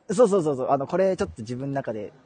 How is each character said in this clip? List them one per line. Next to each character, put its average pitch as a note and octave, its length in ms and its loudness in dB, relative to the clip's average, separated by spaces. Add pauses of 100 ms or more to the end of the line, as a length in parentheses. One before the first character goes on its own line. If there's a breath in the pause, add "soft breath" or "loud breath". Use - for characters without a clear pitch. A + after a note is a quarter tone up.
(140)
そ A3+ 120 6
う G#3+ 40 6
そ G3 100 4
う F3 40 2
そ D3+ 120 0
う - 20 -6
そ B2+ 80 -4
う。 - 60 0
あ C#3 80 2
の、 C3+ 100 -6
こ F3 80 -4
れ F#3+ 200 2
ち - 60 -4
ょ F#2+ 40 -6
っ - 20 -8
と G2 140 -12
自 A2+ 120 -8
分 C3 140 -8
の C#3 60 -4
中 C3 180 -6
で、 G#2 200 -10 (140)